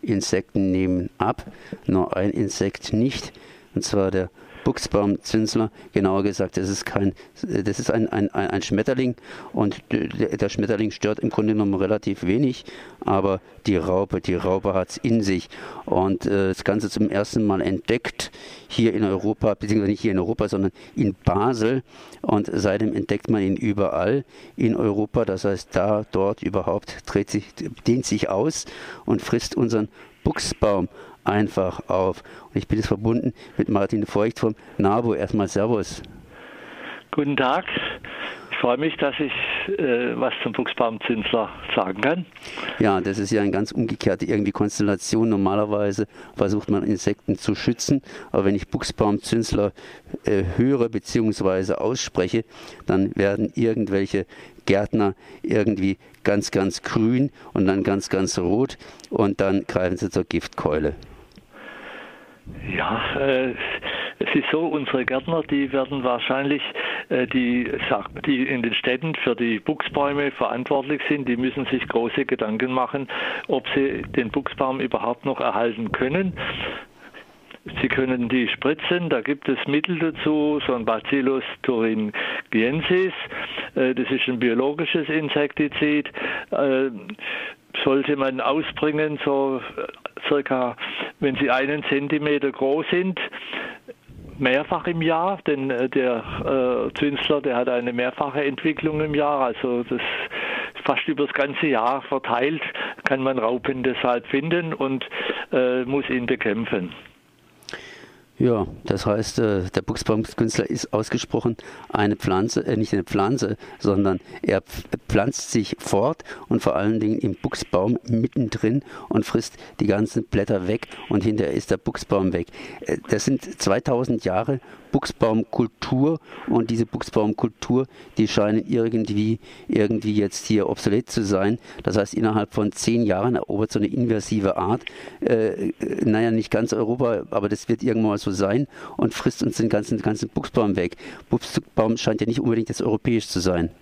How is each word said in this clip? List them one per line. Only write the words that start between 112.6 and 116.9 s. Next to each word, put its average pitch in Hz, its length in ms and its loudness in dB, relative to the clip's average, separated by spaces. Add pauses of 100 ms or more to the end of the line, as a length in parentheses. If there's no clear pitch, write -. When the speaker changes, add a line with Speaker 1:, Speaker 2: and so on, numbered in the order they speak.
Speaker 1:
äh, 123 100 2
nicht 107 160 0
eine 95 120 2
Pflanze, 107 520 0 (220)
sondern 98 400 4 (240)
er 98 180 2
pf-, - 280 -14 (200)
pflanzt 110 440 2
sich 110 260 0
fort 117 460 0 (240)
und - 120 2
vor - 140 2
allen 104 240 2